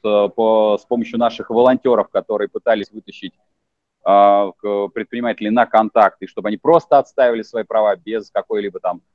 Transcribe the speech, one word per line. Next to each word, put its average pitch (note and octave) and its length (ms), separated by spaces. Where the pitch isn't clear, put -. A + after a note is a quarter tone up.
э, G#2 240
по, G#2+ 500
с - 60
помощью A#2 340
наших A#2 320
волонтёров, B2 600
которые G2+ 380
пытались G#2+ 440
вытащить, G2+ 400
э, G2+ 500
к-, G2+ 320
предпринимателей A2+ 640
на A#2 160
контакт, A2 560
и F#2+ 40
чтобы G2+ 220
они G#2+ 100
просто D#3 400
отстаивали A#2+ 440
свои A2 220
права G#2+ 320
без G#2+ 340
какой-либо G2+ 480
там, F2 220